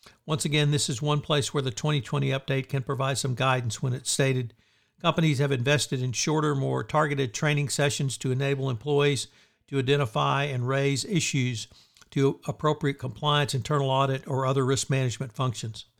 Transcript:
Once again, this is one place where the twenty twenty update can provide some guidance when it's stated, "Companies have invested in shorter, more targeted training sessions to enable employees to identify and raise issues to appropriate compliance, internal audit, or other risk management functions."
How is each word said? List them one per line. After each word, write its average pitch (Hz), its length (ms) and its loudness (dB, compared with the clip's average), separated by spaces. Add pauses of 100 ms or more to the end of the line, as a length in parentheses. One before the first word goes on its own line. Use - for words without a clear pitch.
(280)
Once 156 180 -2
again, 147 240 2
this 147 200 0
is 131 120 -4
one 147 200 0
place 147 340 -2
where 143 80 0
the 120 80 -4
twenty 147 300 -2
twenty 135 280 -2
update 135 400 -2
can 139 140 -2
provide 135 340 -2
some 131 160 -2
guidance 127 480 0
when 127 120 0
it's 131 180 -6
stated, 131 420 0 (480)
"Companies 160 380 2
have 139 120 2
invested 135 520 0
in 127 80 -2
shorter, 151 420 0
more 131 300 -2
targeted 143 500 0
training 147 360 0
sessions 143 500 0
to 131 120 -2
enable 135 380 0
employees 143 560 2 (440)
to 139 100 0
identify 139 640 2
and 127 240 -2
raise 139 360 0
issues 127 640 0 (440)
to 139 360 2
appropriate 151 520 -2
compliance, 147 560 0
internal 139 340 0
audit, 135 380 2
or 135 180 0
other 131 180 2
risk 127 240 0
management 131 460 -2
functions." 117 520 -6 (140)